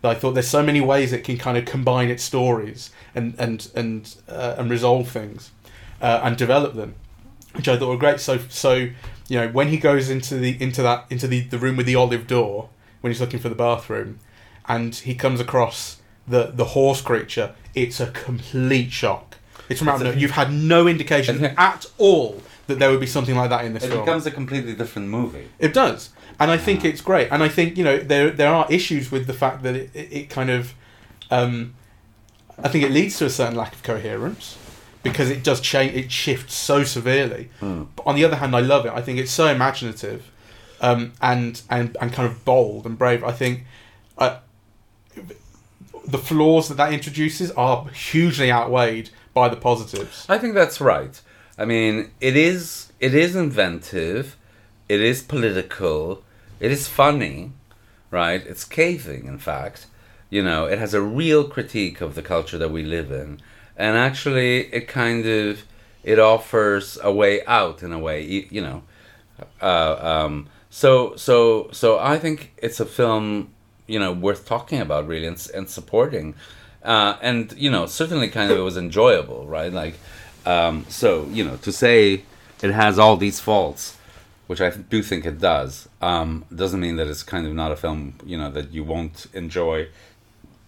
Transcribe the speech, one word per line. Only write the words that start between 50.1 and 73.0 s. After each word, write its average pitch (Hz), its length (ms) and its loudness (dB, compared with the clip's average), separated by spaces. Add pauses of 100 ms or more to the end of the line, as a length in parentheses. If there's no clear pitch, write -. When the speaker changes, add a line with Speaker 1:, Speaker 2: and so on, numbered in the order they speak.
Speaker 2:
I 202 80 4
think 226 160 -2
that's 185 260 4
right. 78 400 0 (380)
I 107 80 -4
mean, 110 460 0 (100)
it 131 140 2
is, 170 640 0
it 131 160 2
is 175 200 4
inventive, 98 1040 -2 (500)
it 104 140 2
is 123 220 2
political, 92 1000 -2 (360)
it 117 120 0
is 143 160 -4
funny, 123 640 0 (600)
right? 87 340 -2
It's - 160 -16
scathing, 139 640 -4
in 69 140 -12
fact. - 480 -10 (420)
You 98 140 0
know, 82 220 0
it 98 140 -2
has 104 140 -4
a 101 80 2
real 147 440 2
critique 110 560 -6
of 76 140 -8
the 82 60 -8
culture 85 360 -4
that 80 140 -2
we 80 120 -6
live 78 280 -6
in. 73 280 -10 (380)
And 107 200 0
actually, 127 760 0
it 117 140 -6
kind 117 380 -2
of, 107 380 0 (400)
it 110 160 6
offers 110 840 4
a 101 80 4
way 101 340 4
out 101 380 0
in 85 80 -10
a 82 80 -8
way, 78 280 -4
y-, 95 240 -6
you 101 100 -6
know. 69 220 -10 (800)
Uh, 80 400 2
um, 78 460 -2 (220)
so, 127 460 4
so, 117 560 4
so 110 280 2
I 143 200 2
think 156 380 -6
it's 113 220 -6
a 110 60 -2
film, 107 640 -2 (380)